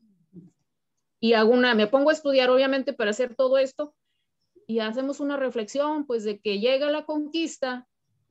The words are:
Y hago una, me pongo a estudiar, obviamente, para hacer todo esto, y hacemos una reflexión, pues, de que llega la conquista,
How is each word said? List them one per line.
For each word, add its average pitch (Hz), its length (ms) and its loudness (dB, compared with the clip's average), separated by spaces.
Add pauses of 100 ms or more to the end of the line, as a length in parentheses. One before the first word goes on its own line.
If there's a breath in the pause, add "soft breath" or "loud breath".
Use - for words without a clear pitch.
(1200)
Y 226 140 2
hago 220 180 6
una, 247 240 4
me 214 120 4
pongo 277 220 4
a 311 40 6
estudiar, 269 360 2
obviamente, 269 440 2
para 208 180 -2
hacer 247 240 -4
todo 262 220 2
esto, 269 380 -4 (720)
y 226 120 -4
hacemos 262 400 -4
una 285 180 -4
reflexión, 269 680 -4
pues, 233 200 -4
de 208 140 -6
que 202 200 -4
llega 269 320 0
la 302 140 -4
conquista, 302 800 -6 (440)